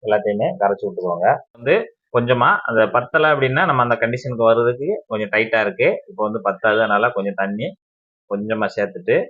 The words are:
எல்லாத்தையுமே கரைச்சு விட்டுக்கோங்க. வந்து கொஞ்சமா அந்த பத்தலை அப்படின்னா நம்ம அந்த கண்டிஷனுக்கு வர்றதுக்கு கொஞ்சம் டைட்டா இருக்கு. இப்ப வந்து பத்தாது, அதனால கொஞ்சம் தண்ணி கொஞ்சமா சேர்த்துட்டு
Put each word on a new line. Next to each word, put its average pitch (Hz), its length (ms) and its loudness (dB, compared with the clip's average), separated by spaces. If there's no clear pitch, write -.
எல்லாத்தையுமே 107 540 0
கரைச்சு 101 280 -2
விட்டுக்கோங்க. 90 420 -4
வந்து 127 220 0
கொஞ்சமா 123 380 2
அந்த 113 280 0
பத்தலை 127 400 0
அப்படின்னா 135 340 2
நம்ம 139 180 2
அந்த 120 140 2
கண்டிஷனுக்கு 117 480 -2
வர்றதுக்கு 120 440 2
கொஞ்சம் 107 280 -6
டைட்டா 110 280 2
இருக்கு. 104 280 0
இப்ப 95 180 -12
வந்து 107 200 -4
பத்தாது, 104 360 0
அதனால 107 320 2
கொஞ்சம் 98 280 -4
தண்ணி 101 300 -4
கொஞ்சமா 107 400 -4
சேர்த்துட்டு 98 440 -2